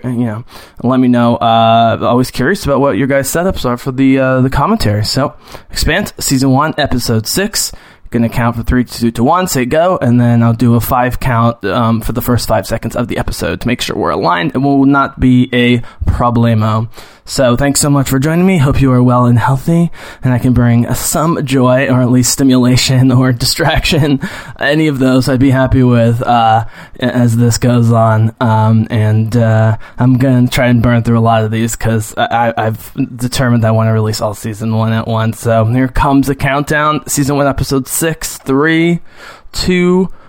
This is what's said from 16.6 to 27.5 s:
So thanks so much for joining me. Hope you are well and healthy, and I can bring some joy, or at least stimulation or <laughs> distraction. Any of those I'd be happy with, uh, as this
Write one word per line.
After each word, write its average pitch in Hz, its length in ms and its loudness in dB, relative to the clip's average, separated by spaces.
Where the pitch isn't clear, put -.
So 120 320 0
thanks 139 240 0
so 151 80 0
much 139 180 2
for 135 120 0
joining 160 260 0
me. 190 120 2
Hope 135 220 2
you 131 140 4
are 123 100 4
well 123 220 4
and 120 120 4
healthy, 165 540 0
and 123 100 0
I 120 60 0
can 127 140 2
bring 120 400 2
some 156 520 -2
joy, 131 440 2
or 127 100 2
at 127 100 2
least 123 220 2
stimulation 127 800 2
or 123 220 2
<laughs> - 0 -
distraction. 143 880 -2
Any 151 300 0
of 139 120 -2
those 131 280 2
I'd 131 140 0
be 139 80 4
happy 131 340 2
with, 117 380 2
uh, 113 420 2
as 123 340 0
this 120 220 2